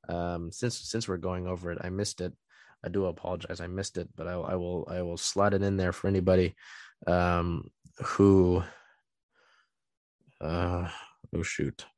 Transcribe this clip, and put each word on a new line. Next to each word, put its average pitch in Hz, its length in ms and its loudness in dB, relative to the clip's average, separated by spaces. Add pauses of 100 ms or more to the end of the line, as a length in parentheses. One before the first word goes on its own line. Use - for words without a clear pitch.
um, 87 420 -4
since, - 260 -4
since - 300 -6
we're 95 100 -4
going 90 300 -4
over 87 240 -6
it, 85 100 -6
I 90 100 -6
missed 98 300 -4
it. 90 120 -6 (520)
I - 40 -6
do 95 180 0
apologize. 87 540 -6
I 85 60 -8
missed 92 320 -6
it, 87 180 -8
but 80 100 -8
I, 87 60 -6
I 90 240 -4
will, 87 340 -4
I 90 120 -4
will 87 140 -4
slot 98 380 2
it 98 80 4
in 98 140 2
there 92 160 2
for - 160 -2
anybody, 92 460 4 (520)
um, 87 640 2 (320)
who, 92 600 6 (1800)
uh, 87 480 -2 (460)
oh 85 80 0
shoot - 440 -4 (120)